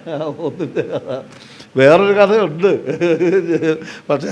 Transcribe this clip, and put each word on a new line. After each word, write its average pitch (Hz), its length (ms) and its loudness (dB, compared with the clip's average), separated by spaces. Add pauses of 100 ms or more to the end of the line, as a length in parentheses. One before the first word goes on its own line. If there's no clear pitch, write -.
(480)
ഒന്നിൻ്റെ 156 440 -6
കഥ. - 180 -8 (680)
വേറൊരു 180 400 6
കഥയുണ്ട്, 190 520 2 (1400)
പക്ഷെ 147 240 -2